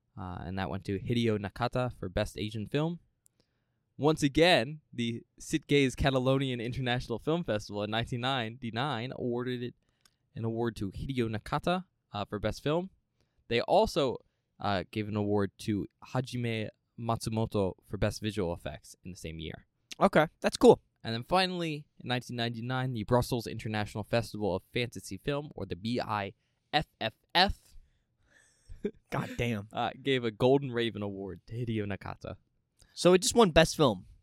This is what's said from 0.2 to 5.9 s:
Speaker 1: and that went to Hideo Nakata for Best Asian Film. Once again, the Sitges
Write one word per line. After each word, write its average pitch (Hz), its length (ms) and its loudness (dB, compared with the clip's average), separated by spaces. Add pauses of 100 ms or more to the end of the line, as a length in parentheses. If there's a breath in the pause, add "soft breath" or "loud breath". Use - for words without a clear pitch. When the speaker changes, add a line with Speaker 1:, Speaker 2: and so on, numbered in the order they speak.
Speaker 1:
and 92 140 -6
that 92 100 -2
went 92 160 -6
to 98 140 -2
Hideo 117 400 0
Nakata 120 600 -2
for 98 100 -8
Best 104 280 -2
Asian 107 300 -6
Film. 165 320 -2 (1000)
Once 147 240 4
again, 151 580 4 (140)
the 117 280 -2 (180)
Sitges - 560 2